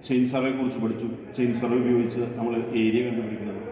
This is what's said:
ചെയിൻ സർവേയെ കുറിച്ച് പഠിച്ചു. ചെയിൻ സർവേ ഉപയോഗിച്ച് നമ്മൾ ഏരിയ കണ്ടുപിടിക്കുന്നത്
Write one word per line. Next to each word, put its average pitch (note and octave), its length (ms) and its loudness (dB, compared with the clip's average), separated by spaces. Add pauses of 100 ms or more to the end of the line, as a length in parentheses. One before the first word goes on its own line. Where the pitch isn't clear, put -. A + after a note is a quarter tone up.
ചെയിൻ B2+ 220 4
സർവേയെ C3 260 0
കുറിച്ച് B2+ 260 -2
പഠിച്ചു. - 580 -4
ചെയിൻ A#2+ 180 2
സർവേ A#2+ 220 0
ഉപയോഗിച്ച് A#2+ 440 2
നമ്മൾ A#2 360 -2
ഏരിയ A2+ 520 2
കണ്ടുപിടിക്കുന്നത് G#2+ 640 -4